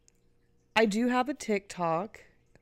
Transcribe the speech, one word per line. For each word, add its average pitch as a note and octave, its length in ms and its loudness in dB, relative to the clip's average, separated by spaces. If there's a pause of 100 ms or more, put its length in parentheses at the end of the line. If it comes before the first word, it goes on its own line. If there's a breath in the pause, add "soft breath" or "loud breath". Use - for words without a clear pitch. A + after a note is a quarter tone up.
(760)
I A3+ 80 6
do A3+ 240 0
have B3 220 0
a D4 40 -4
TikTok. F3+ 880 -4 (420)